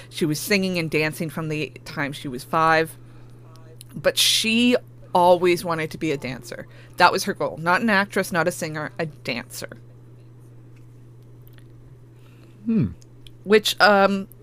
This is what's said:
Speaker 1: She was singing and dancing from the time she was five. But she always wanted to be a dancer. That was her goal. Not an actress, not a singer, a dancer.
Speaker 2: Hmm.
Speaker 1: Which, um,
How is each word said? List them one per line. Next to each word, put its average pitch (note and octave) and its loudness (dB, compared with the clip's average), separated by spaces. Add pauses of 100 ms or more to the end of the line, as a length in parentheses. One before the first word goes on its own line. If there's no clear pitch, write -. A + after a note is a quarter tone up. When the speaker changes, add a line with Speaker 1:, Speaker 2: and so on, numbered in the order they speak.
Speaker 1:
She - -2
was D3+ -2
singing F#3+ -2
and D#3+ -4
dancing D#3 -2
from D#3+ -8
the D3+ -6 (160)
time C#3+ -8
she - -12
was B2+ -10
five. D#3+ 0 (960)
But F3+ 0
she A#3+ 2 (380)
always F3+ 4
wanted D#3+ -4
to - -12
be D#3+ -2
a C#3 -2
dancer. - -12 (320)
That F3+ 6
was F#3+ -2
her G3 -4
goal. - -4
Not F3 2
an A3+ 0
actress, G3 0
not E3 0
a F3+ 0
singer, D#3 -8
a E3 -4
dancer. - -10 (3000)
Speaker 2:
Hmm. G#3+ 2 (560)
Speaker 1:
Which, G#3 2
um, G3 4 (160)